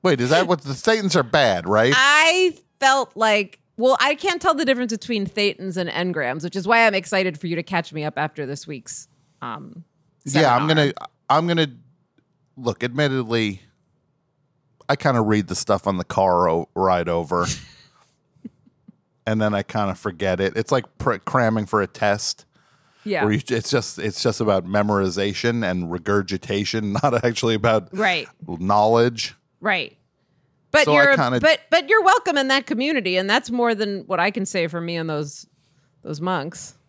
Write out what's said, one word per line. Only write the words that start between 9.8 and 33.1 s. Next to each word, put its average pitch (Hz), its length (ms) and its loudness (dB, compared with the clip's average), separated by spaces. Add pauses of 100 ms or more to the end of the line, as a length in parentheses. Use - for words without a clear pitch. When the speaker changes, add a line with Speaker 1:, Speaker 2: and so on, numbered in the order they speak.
Speaker 1:
Yeah, 139 300 2
I'm 123 140 2
Speaker 2:
seminar. 156 180 4
Speaker 1:
gonna, 139 60 0 (380)
I'm 160 160 4
gonna, 165 220 0 (880)
look, 120 280 -4
admittedly, 120 760 0 (1300)
I 143 80 0
kinda 127 240 0
read 104 280 2
the 95 60 -6
stuff - 320 -2
on 98 120 -2
the 90 60 -6
car 90 440 2
o-, 82 260 0
ride 90 340 0
over. 87 420 -2
Speaker 2:
<laughs> - 60 -6 (1700)
Speaker 1:
And 110 160 0
then 104 120 2
I 101 80 0
kinda 98 320 -2
forget 92 460 -2
it. 98 160 0
It's 110 160 -2
like 127 140 0 (120)
pr-, 117 180 0
cramming 110 500 0
for 104 160 0
a 92 40 0
test. - 600 -4 (580)
Speaker 2:
Yeah. 175 200 -2
Speaker 1:
Where 107 100 0
you, 143 140 0
it's 113 220 -4
just, - 280 -4
it's 104 240 -6
just 113 180 -2
about 98 260 0
memorization 101 1040 0
and 87 220 -4
regurgitation, 101 1000 -2
<laughs> 110 100 -2
not 127 220 0
actually 113 300 0
about 107 400 0
Speaker 2:
Right. 180 320 -2 (200)
Speaker 1:
knowledge. 107 880 2 (260)
Speaker 2:
Right. 185 360 -4 (760)
But 302 140 4
Speaker 1:
So 294 80 2
I - 100 4
Speaker 2:
you're 277 100 6
a, 262 40 4
Speaker 1:
kinda 247 240 2
Speaker 2:
but, 311 200 4 (100)
but 302 180 2
you're 440 140 4
welcome 359 360 4
in 269 100 0
that 269 180 0
community, 240 500 -2